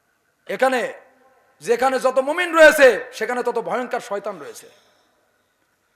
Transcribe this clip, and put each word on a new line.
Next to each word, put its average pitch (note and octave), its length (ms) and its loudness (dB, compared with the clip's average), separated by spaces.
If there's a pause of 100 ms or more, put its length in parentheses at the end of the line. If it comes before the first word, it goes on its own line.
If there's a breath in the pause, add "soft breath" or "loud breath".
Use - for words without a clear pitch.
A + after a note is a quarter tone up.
(480)
এখানে A3+ 460 -2 (680)
যেখানে A#3+ 400 0
যত C4 200 0
মুমিন E4 380 -2
রয়েছে C#4 560 6
সেখানে B3 300 -6
তত A#3 160 -4
ভয়ঙ্কর A#3 400 -6
শয়তান G3+ 400 -10
রয়েছে। B2 300 -18 (1300)